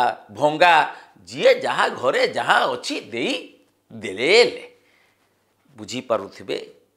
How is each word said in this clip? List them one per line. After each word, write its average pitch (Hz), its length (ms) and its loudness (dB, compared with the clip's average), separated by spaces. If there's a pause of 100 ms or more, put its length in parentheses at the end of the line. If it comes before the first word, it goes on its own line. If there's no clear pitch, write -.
(300)
ଭଙ୍ଗା, 151 460 4 (520)
ଯିଏ 151 240 4 (140)
ଯାହା 147 200 0 (120)
ଘରେ 170 300 0
ଯାହା 135 300 0 (160)
ଅଛି 180 220 -8 (140)
ଦେଇ 127 240 -4 (580)
ଦେଲେ। 110 420 -2 (1400)
ବୁଝିପାରୁଥିବେ, 107 840 -6 (380)